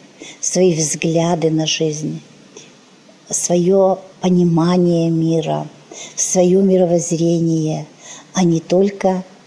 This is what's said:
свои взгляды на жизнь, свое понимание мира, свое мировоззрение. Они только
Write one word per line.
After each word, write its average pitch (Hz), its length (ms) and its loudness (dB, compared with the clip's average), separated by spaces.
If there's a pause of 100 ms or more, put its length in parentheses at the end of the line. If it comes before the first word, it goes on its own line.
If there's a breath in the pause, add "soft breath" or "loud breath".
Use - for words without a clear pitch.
(400 loud breath)
свои 180 340 2
взгляды 165 760 -2
на 156 160 0
жизнь, 156 560 -4 (1080 loud breath)
свое 185 680 2 (240)
понимание 175 880 2
мира, 160 560 -2 (500 loud breath)
свое 185 460 2
мировоззрение. 165 1200 0 (460 loud breath)
Они 170 280 2
только 185 640 -2 (240)